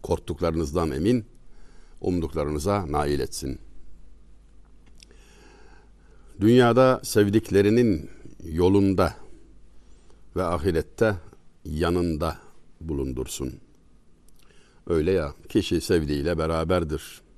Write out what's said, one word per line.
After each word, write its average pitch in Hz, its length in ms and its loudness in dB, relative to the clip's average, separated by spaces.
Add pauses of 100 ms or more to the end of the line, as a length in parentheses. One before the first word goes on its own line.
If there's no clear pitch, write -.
Korktuklarınızdan 80 880 -2
emin, 107 340 0 (760)
umduklarınıza 78 920 -2
nail 73 280 0
etsin. 67 400 -6 (2750)
Dünyada 123 640 6
sevdiklerinin 104 1040 2 (340)
yolunda 92 720 2 (1200)
ve 92 80 -2
ahirette 85 720 0 (500)
yanında 82 720 0 (440)
bulundursun. 67 720 -6 (1300)
Öyle 82 240 2
ya, 78 220 0 (160)
kişi 90 320 0
sevdiğiyle 78 560 0
beraberdir. 80 840 -2 (160)